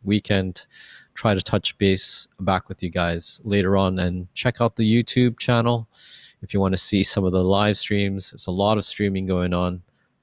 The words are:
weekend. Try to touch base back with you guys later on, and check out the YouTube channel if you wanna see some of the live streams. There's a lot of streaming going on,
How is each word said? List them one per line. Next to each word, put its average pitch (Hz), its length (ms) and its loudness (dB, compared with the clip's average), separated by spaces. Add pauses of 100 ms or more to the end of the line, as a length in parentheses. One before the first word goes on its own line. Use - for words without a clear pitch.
weekend. 95 600 0 (480)
Try 107 220 2
to 95 60 -2
touch - 360 -2
base - 500 0 (120)
back 92 280 0
with - 140 -14
you 90 80 -6
guys 85 540 -4
later 98 340 2
on, 92 220 2
and 90 340 -2
check - 260 -2
out 117 160 2
the 117 80 0
YouTube 117 540 2
channel 117 500 0 (540)
if - 140 -8
you 101 40 2
wanna 95 180 2
see 98 260 0
some 98 220 0
of 92 60 2
the 92 120 2
live 98 340 2
streams. 98 540 -4
There's - 160 -10
a 92 40 -6
lot 101 280 2
of 98 60 -4
streaming 95 420 -2
going 90 260 0
on, 90 300 -2 (400)